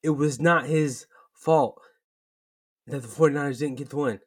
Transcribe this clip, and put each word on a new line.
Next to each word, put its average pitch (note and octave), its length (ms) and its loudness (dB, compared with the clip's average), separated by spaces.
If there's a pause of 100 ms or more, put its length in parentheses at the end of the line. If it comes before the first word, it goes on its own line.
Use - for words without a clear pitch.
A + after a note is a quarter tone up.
It D#3 80 -2
was C#3+ 300 -2
not D#3+ 260 2
his D3+ 400 -2 (260)
fault D#3 480 0 (1040)
that C3+ 160 -8
the A#2 60 -16
forty-niners C#3+ 500 2
didn't C3+ 200 -4
get C3+ 120 -12
the C3+ 60 -8
win. B2+ 300 -2